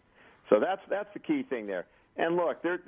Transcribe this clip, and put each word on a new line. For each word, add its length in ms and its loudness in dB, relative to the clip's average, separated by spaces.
So 100 8
that's, 300 0
that's 240 -4
the 60 -10
key 240 0
thing 240 -6
there. 180 -4
And 180 2
look, 280 0
there, 240 0